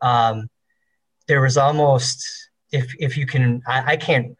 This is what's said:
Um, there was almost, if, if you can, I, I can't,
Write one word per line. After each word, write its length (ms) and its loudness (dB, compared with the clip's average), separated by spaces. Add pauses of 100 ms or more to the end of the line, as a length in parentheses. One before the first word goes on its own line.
Um, 480 0 (760)
there 140 2
was 160 2
almost, 680 2 (460)
if, 300 -4
if 160 -4
you 100 -4
can, 400 0
I, 260 0
I 40 2
can't, 440 -2